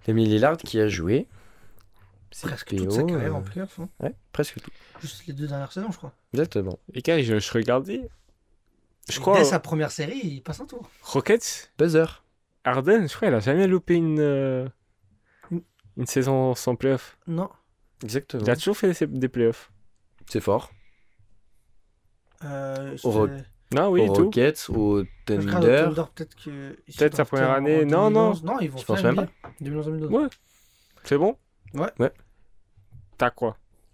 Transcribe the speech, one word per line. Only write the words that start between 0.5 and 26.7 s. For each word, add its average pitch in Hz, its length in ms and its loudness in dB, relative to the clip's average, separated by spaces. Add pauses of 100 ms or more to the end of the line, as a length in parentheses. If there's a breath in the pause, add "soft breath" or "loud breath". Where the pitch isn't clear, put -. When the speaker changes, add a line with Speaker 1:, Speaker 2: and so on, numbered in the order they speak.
Speaker 1:
qui - 220 -4
a 107 80 4
joué. 92 380 -2 (1040 soft breath)
C'est - 180 -14
Speaker 2:
Presque - 220 -10
Speaker 1:
P 98 100 -2
O, 92 40 -2
Speaker 2:
toute 95 80 -2
sa 120 100 0
carrière 143 340 -2
en 95 40 -6
Speaker 1:
euh, - 20 -10
Speaker 2:
playoff, 180 360 -10
hein. 175 100 -12 (120)
Speaker 1:
ouais, 143 140 -6 (180)
presque - 300 -6
tout. - 80 -18 (320 soft breath)
Speaker 2:
Juste - 240 -16
les 143 80 -12
deux 147 120 -8
dernières 139 240 -8
saisons, 202 220 -8
je - 60 -12
crois. 143 140 -18 (200)
Speaker 1:
Exactement. 107 460 -4 (160)
Speaker 3:
Et 127 80 -8
quand 165 200 2
je, 113 160 2
je - 140 -6
regardais, 135 560 -2 (1000)
je - 80 -6
Speaker 2:
Et - 20 -8
Speaker 3:
crois, 185 140 4
Speaker 2:
dès 185 80 8
Speaker 3:
euh, - 20 8
Speaker 2:
sa 147 160 2
première 151 300 -4
série, 175 320 -8
il 143 200 -8
passe - 180 -12
un 277 60 -12
tour. - 220 -18 (140)
Speaker 3:
Rockets, - 760 -2
Speaker 1:
Buzzer. 160 280 4 (580)
Speaker 3:
Harden, 147 420 2
je - 80 -8
crois, - 140 0
il 139 60 4
a 110 60 4
jamais 151 260 2
loupé 180 300 2
une, 160 240 2
euh, 135 460 0 (840)
Speaker 2:
Une 170 100 -4 (380)
Speaker 3:
une 123 80 -4
saison 131 480 0
sans 123 200 -2
playoff. 135 520 -2
Speaker 2:
Non. 170 240 -6 (520)
Speaker 1:
Exactement. 120 420 -6
Speaker 3:
Il 113 60 2
a 127 60 4
toujours 202 220 -2
fait 185 160 2
ses, 156 120 -2
des 131 220 -4
playoffs. 117 420 0 (560)
Speaker 1:
C'est 110 140 -4
fort. 104 320 -2 (1700)
Speaker 2:
Euh, 139 600 -10
Speaker 1:
Au 123 60 0
Ro-, 107 180 2
Speaker 2:
c'était 139 160 -10 (300)
Speaker 3:
Non, 170 140 2
oui, 180 120 4
Speaker 1:
aux 110 40 6
Speaker 3:
et 98 120 4
tout. 165 80 6
Speaker 1:
Rockets, 151 460 2
au 104 320 2
Speaker 2:
Je - 20 -2
crois - 220 -14
que 110 60 -2
le 101 180 0
Speaker 1:
Thunder. 127 320 6 (120)
Speaker 2:
Thunder, 160 100 -2 (100)
peut-être - 220 -14
que 139 400 -14 (120)